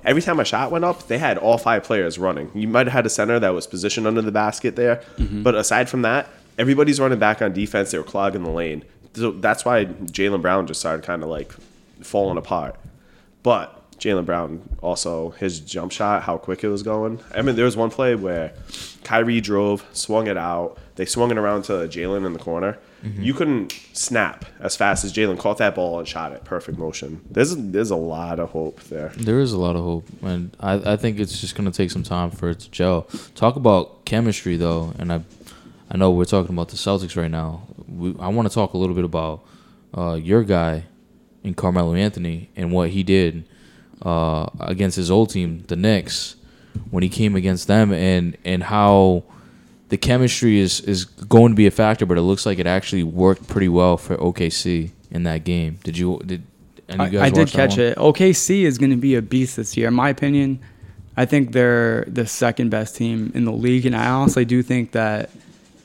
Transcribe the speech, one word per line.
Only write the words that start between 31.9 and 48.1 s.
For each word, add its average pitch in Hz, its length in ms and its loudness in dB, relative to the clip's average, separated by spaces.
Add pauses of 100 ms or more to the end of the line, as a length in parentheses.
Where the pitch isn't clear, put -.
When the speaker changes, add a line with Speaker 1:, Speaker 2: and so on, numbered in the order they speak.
Speaker 3:
time 87 260 -4
for 85 200 -6
it 82 100 -6
to - 120 -20
gel. 87 360 0 (260)
Talk 120 220 0
about 107 500 2
chemistry, 107 520 -2
though, 82 420 -2
and 87 120 -4
I, 82 100 -2 (680)
I - 80 -4
know 95 140 6
we're 90 140 4
talking 92 280 0
about 85 160 -4
the - 60 -14
Celtics 95 400 -4
right 85 160 -2
now. 80 320 -6 (240)
We, 87 320 -6
I 90 100 -8
wanna 110 200 0
talk 104 240 0
a 92 40 -4
little 90 180 0
bit 87 100 0
about, 80 380 -4 (520)
uh, 87 260 -4
your 101 220 2
guy 85 400 0 (600)
in 92 100 -6
Carmelo 87 420 0
Anthony 87 600 -4
and 87 160 -4
what 90 180 2
he 95 140 -2
did, 87 420 2 (560)
uh, 82 460 0 (120)
against 92 380 -2
his 87 140 -2
old 107 180 4
team, 87 380 -4
the 87 80 -4
Knicks, 98 600 -2 (540)
when 92 140 0
he 90 60 2
came 104 260 0
against 92 320 0
them, 104 260 6
and, 90 500 2